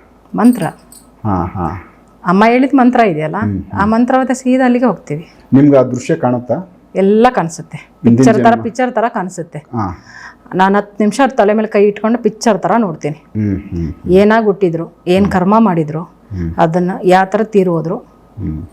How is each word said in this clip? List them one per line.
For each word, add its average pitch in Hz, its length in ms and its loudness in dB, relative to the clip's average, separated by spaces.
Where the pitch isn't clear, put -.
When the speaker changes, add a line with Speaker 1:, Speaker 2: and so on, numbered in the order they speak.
Speaker 1:
ಮಂತ್ರ. 240 280 0
Speaker 2:
ಹಾ, 92 200 -2
ಹಾ. 87 460 -8
Speaker 1:
ಅಮ್ಮ 190 200 2
ಹೇಳಿದ 254 280 2
ಮಂತ್ರ 254 260 4
ಇದೆಯಲ್ಲ, 160 380 -2
Speaker 2:
ಹ್ಮ್, 214 120 -4
ಹ್ಮ್. - 300 -8
Speaker 1:
ಆ 196 40 2
ಮಂತ್ರವಾದ 247 480 0
ಸೀದಾ 254 320 0
ಅಲ್ಲಿಗೆ 247 200 2
ಹೋಗ್ತೀವಿ. 170 420 -4
Speaker 2:
ನಿಮ್ಗೆ 139 260 6
ಆ 127 40 4
ದೃಶ್ಯ 123 340 -2
ಕಾಣುತ್ತಾ? 123 580 -4
Speaker 1:
ಎಲ್ಲ 202 400 2
ಕಾಣಿಸುತ್ತೆ, - 440 -6
Speaker 2:
ಹಿಂದಿನ - 380 0
Speaker 1:
ಪಿಕ್ಚರ್ 131 280 4
ಥರ, 233 60 6
Speaker 2:
ಜನ್ಮ? 226 120 0
Speaker 1:
ಪಿಕ್ಚರ್ 247 320 -4
ಥರ 214 140 0
ಕಾಣಿಸುತ್ತೆ. 180 500 -8
Speaker 2:
ಹಾ. 104 460 -8
Speaker 1:
ನಾನು 190 220 2
ಹತ್ತು 202 240 -4
ನಿಮಿಷ 208 200 0
ಅವ್ರ 269 160 2
ತಲೆ 208 160 4
ಮೇಲೆ 220 160 0
ಕೈ 208 200 2
ಇಟ್ಕೊಂಡು 220 300 -2
ಪಿಕ್ಚರ್ 214 400 0
ಥರ 175 200 -2
ನೋಡ್ತೀನಿ. 151 460 -6
Speaker 2:
ಹ್ಮ್, 104 200 -2
ಹ್ಮ್, 85 360 -8
ಹ್ಮ್. - 200 -4
Speaker 1:
ಏನಾಗ್ 208 320 4
ಹುಟ್ಟಿದ್ರು, 170 640 -2
ಏನ್ 185 180 2
Speaker 2:
ಹ್ಮ್. 196 80 -2
Speaker 1:
ಕರ್ಮ 190 260 2
ಮಾಡಿದ್ರು, 165 440 0
Speaker 2:
ಹ್ಮ್. 87 560 -10
Speaker 1:
ಅದನ್ನ 175 320 0
ಯಾವ 185 200 4
ಥರ 208 180 -2
ತೀರೋದ್ರು, 185 540 0
Speaker 2:
ಹ್ಮ್. 85 760 -12